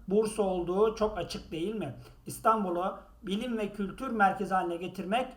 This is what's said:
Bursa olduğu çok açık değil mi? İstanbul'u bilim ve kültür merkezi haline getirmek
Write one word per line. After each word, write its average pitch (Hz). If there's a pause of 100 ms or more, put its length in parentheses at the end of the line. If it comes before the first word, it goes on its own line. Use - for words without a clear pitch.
Bursa 208
olduğu 190
çok 214
açık -
değil 180
mi? 151 (300)
İstanbul'u 196 (260)
bilim 220
ve 202
kültür 202
merkezi 196
haline 175
getirmek 185